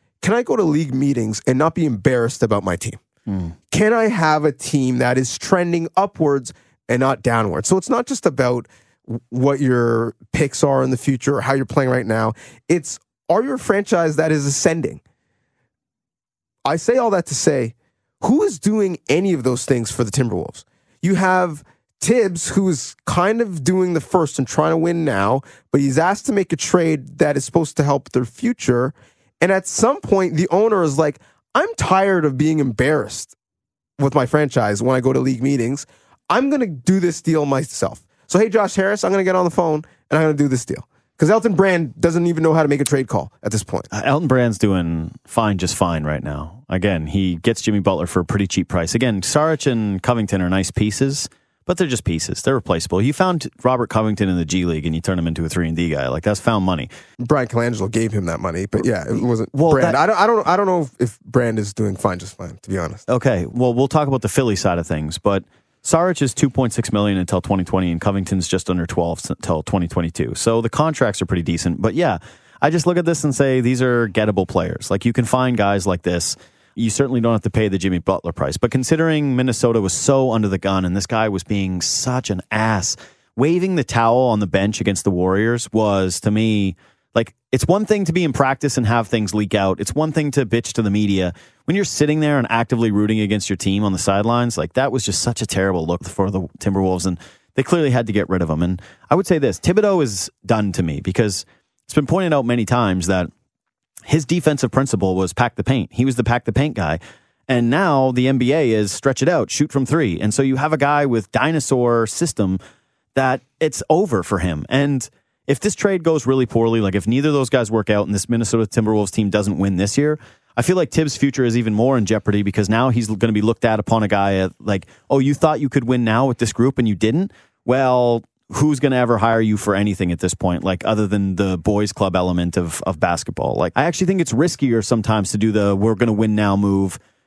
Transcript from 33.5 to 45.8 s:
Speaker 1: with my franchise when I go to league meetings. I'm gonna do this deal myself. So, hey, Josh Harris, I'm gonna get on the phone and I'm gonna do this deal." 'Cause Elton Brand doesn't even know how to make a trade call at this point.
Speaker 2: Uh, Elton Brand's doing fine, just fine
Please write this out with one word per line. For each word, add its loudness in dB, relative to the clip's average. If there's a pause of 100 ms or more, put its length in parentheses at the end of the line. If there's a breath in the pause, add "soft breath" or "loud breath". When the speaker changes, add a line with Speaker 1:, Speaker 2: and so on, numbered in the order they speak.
Speaker 1:
with 0
my 2
franchise 0
when 2
I 2
go 0
to 2
league -2
meetings. -2 (440 soft breath)
I'm 2
gonna 0
do 0
this -2
deal 0
myself. -4 (220)
So, 2
hey, 4
Josh 0
Harris, 0
I'm 0
gonna 2
get 2
on 2
the 0
phone 0 (280 soft breath)
and 2
I'm 2
gonna 2
do 0
this -2
deal." -10 (300)
'Cause 4
Elton 4
Brand 2
doesn't 2
even 0
know 4
how 4
to 4
make 2
a 2
trade 0
call -4 (100)
at -4
this -2
point. -6
Speaker 2:
Uh, -4
Elton 2
Brand's 2
doing 0
fine, 0
just -2
fine 0